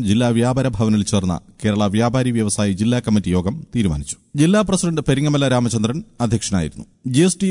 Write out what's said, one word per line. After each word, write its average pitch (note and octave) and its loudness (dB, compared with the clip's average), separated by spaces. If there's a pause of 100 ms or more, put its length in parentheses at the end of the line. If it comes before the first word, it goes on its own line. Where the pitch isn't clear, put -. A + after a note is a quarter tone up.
ജില്ലാ A#2 2
വ്യാപാര B2+ 0
ഭവനിൽ G#2+ 0
ചേർന്ന F#2 0 (220)
കേരള G#2 0
വ്യാപാരി A#2+ 0
വ്യവസായി G#2+ 0
ജില്ലാ A2+ 0
കമ്മിറ്റി G#2 0
യോഗം F2+ 0 (120)
തീരുമാനിച്ചു. E2 -2 (180)
ജില്ലാ F3 4
പ്രസിഡന്റ് F3 -2
പെരിങ്ങമല C#3+ 0
രാമചന്ദ്രൻ A#2+ 0 (220)
അധ്യക്ഷനായിരുന്നു. G2+ -2 (200)
ജി B2+ 2
എസ് E3 2
ടി F#3+ 0